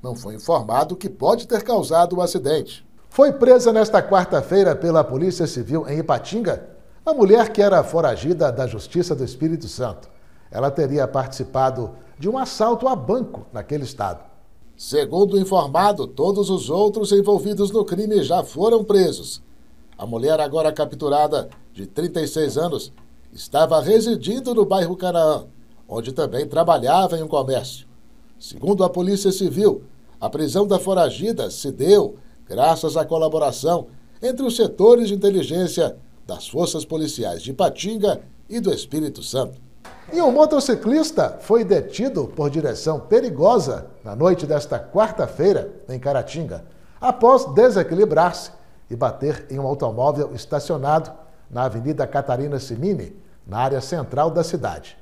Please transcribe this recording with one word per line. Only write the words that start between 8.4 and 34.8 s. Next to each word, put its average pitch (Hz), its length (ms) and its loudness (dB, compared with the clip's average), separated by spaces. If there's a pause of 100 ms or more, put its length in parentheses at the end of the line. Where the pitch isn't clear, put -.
da 127 160 -4
Justiça 156 480 -4
do 135 80 -6
Espírito 147 460 -6
Santo. - 400 -8 (420)
Ela 135 200 -2
teria 139 360 -2
participado 123 840 -4 (280)
de 143 80 -6
um 240 120 -2
assalto 233 500 0
a 254 80 0
banco 185 560 -4
naquele 135 320 -8
estado. 95 360 -8 (580)
Segundo 170 560 0
o 196 60 4
informado, 180 640 2
todos 190 420 0
os 143 220 -2
outros 202 420 0
envolvidos 202 580 2
no 214 140 0
crime 202 380 0
já 165 200 0
foram 220 400 2
presos. 190 600 0 (560)
A 104 80 -10
mulher, 127 340 0
agora 151 320 0
capturada, 147 800 -2 (200)
de 98 160 -14
trinta 165 360 -4
e 151 60 -4
seis 143 280 -2
anos, 156 340 -4 (420)
estava 156 480 2
residindo 220 720 0
no 214 100 4
bairro 180 320 0
Canaã, 165 500 0 (420)
onde 117 240 -8
também 143 340 -2
trabalhava 165 720 2
em 160 60 -6
um - 20 -10
comércio. 131 580 -4 (540)
Segundo 190 460 -2
a 180 40 2
Polícia 190 440 0
Civil, 185 500 0 (380)
a 107 100 -4
prisão 156 380 0
da 190 100 2
foragida 160 720 -2
se - 220 -8
deu 170 420 4 (340)
graças 156 480 0
à 160 80 0
colaboração 156 840 -2 (340)
entre 254 240 -4
os 233 80 -2
setores 226 540 4